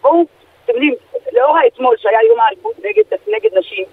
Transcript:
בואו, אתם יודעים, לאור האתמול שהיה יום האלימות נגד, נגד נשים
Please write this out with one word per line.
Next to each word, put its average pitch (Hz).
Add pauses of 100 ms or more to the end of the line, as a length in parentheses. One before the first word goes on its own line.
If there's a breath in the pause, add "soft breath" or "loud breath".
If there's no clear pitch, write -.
בואו, 330 (400)
אתם 480
יודעים, 269 (380)
לאור 302
האתמול 254
שהיה - (100)
יום 466
האלימות 427
נגד, 415 (240)
נגד 427
נשים -